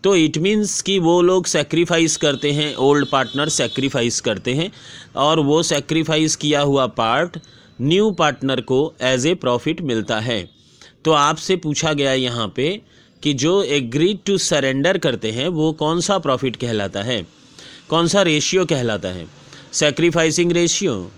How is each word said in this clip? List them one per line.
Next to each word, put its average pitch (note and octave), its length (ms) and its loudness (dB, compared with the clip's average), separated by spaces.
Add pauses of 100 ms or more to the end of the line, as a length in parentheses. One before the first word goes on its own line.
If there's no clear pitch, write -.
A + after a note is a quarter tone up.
तो G3 140 4
it D#3 200 2
means G#3 440 0
कि G3 180 0
वो F3 220 4
लोग F3+ 260 4
सैक्रिफाइस E3 680 0
करते D3 360 0
हैं, D3 220 -2
ओल्ड C#3 360 4
पार्टनर C3+ 380 0
सैक्रिफाइस B2+ 720 -2
करते A#2 340 -2
हैं E3+ 160 -4 (440)
और D#3 240 2
वो D3+ 240 2
सैक्रिफाइस D#3 720 0
किया D3 260 0
हुआ C#3 240 2 (120)
पार्ट C3+ 400 0 (440)
न्यू F#3+ 380 2
पार्टनर C3+ 420 0
को C3+ 320 0 (100)
as B2+ 220 0
a E3 80 2 (120)
profit C3+ 360 -2
मिलता A2+ 380 -2
है। G#2+ 280 -4 (580)
तो D#3+ 60 4
आपसे D#3 440 2
पूछा D#3 380 -2
गया C#3 180 0
है C3 100 0
यहाँ A#2+ 340 -4
पे C#3 140 -2 (540)
कि D3 100 0
जो E3 300 2 (140)
agreed D3 520 0
to G3 140 2
surrender C#3 560 0
करते A2+ 320 -2
हैं B2+ 160 -4 (100)
वो D#3 160 2
कौन D#3 280 -2
सा G3 180 0
प्रॉफिट C3 360 -2
कहलाता G2+ 480 -4
है, A#2 180 -4 (680)
कौन E3 180 2
सा G3 140 2
रेशियो E3+ 440 2
कहलाता A2 440 -2
है, F2 180 -10 (460)
सैक्रिफाइसिंग E3 800 2
रेशियो D#3+ 680 -2